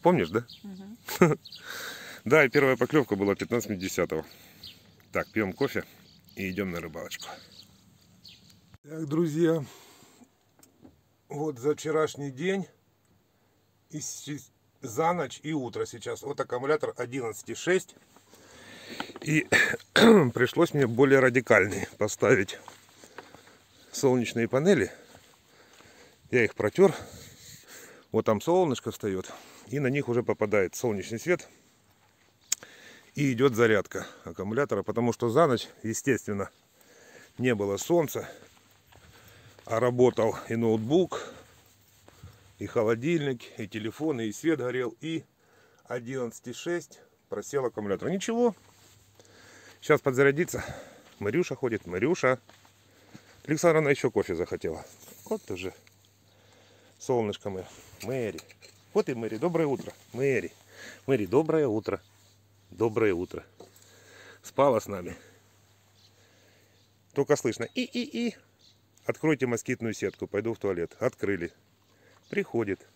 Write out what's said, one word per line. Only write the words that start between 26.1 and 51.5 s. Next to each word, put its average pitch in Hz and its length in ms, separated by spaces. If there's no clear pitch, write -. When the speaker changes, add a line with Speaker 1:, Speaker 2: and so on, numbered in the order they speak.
Speaker 1:
Я 123 140
их 104 100
протёр. 151 400
Вот 110 140
там 107 160
солнышко 165 480
встаёт, 95 400
и 131 100
на 143 80
них 135 220
уже 120 140
попадает 104 520
солнечный 107 440
свет. 165 300
И 139 180
идёт 123 220
зарядка 104 520
аккумулятора, 101 580
потому 117 300
что 120 180
за 151 160
ночь, 123 220
естественно, 107 640
не 123 160
было 101 220
солнца, 147 520
а 113 160
работал 123 560
и 113 80
ноутбук, 117 760
и 104 80
холодильник, 123 760
и 110 80
телефон, 117 540
и 110 120
свет 156 280
горел, 123 400
и 160 240
одиннадцать 123 640
и 123 40
шесть 170 480
просел 131 360
аккумулятор. 104 460
Ничего, 226 440
сейчас 151 200
подзарядится. 139 640
Марюша 127 380